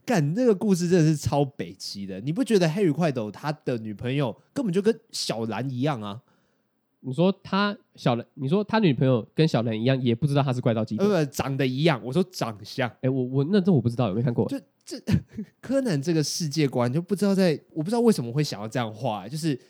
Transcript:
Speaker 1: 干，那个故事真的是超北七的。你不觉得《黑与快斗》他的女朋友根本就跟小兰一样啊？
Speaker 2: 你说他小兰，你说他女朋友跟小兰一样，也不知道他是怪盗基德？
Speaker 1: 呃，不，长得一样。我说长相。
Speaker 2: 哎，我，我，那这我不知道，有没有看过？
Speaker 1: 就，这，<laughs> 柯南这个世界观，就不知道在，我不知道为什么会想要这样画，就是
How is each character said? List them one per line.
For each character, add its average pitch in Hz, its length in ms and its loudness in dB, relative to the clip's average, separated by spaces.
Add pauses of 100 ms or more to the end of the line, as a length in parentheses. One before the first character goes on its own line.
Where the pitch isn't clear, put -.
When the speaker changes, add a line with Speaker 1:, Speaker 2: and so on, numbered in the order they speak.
Speaker 1:
干， 165 300 2
那 254 100 2
个 233 80 6
故 196 220 2
事 170 120 -2
真 180 120 4
的 156 60 6
是 156 120 2
超 143 260 0
北 101 300 -8
七 - 320 -12
的。 95 160 -10
你 135 100 -6
不 214 120 -2
觉 220 160 4
得 175 120 2
《黑 202 140 0
与 156 60 4
快 156 200 0
斗》 113 200 -4
他 147 200 -8 (140)
的 131 140 -2
女 110 120 -8
朋 120 220 -4
友 135 220 -2 (180)
根 277 100 -4
本 202 80 -2
就 175 100 0
跟 208 140 4 (160)
小 113 340 -4
兰 113 220 -4
一 123 140 -4
样 139 180 0
啊？ 104 220 -8 (760)
Speaker 2:
你 135 120 -10
说 175 300 2
他 202 340 -2 (200)
小 127 200 0
兰， 117 80 -4 (120)
你 139 120 -6
说 196 160 0
他 208 140 0
女 190 160 4
朋 127 140 2
友 123 260 2
跟 156 140 4
小 120 160 2
兰 117 120 -2
一 110 100 -2
样， 131 140 2
也 120 140 2
不 147 140 0
知 143 80 2
道 139 80 4
他 139 100 0
是 123 80 -4
怪 120 140 2
盗 110 100 -2
基 107 100 -6
德？ 196 160 2
Speaker 1:
呃， 165 140 2
不， 135 60 -6
长 135 260 -4
得 139 80 2
一 131 180 -2
样。 151 200 4
我 127 100 -8
说 180 120 2
长 113 380 -8
相。 123 240 -4 (140)
Speaker 2:
哎， 127 80 0
我， 131 140 0
我， 131 220 0
那 202 140 2
这 185 120 2
我 139 100 6
不 117 80 2
知 117 60 -4
道， 117 140 0
有 90 40 -2
没 104 60 -2
有 120 40 0
看 127 80 0
过？ 117 160 0
Speaker 1:
就， 277 120 -6 (260)
这， 349 160 -12 (280)
<laughs> - 300 -14
柯 269 220 0
南 196 180 0
这 156 140 0
个 160 80 2
世 160 260 -4
界 143 200 0
观， 123 240 0
就 156 100 0
不 196 140 -4
知 196 100 0
道 196 80 4
在， 180 260 4 (120)
我 156 100 -6
不 156 80 -4
知 226 60 -2
道 240 60 2
为 233 120 6
什 135 100 -2
么 117 80 -6
会 147 120 0
想 107 180 -6
要 107 60 -6
这 120 120 -4
样 110 140 -4
画， 107 340 -6
就 131 80 -10
是 151 240 -2 (100)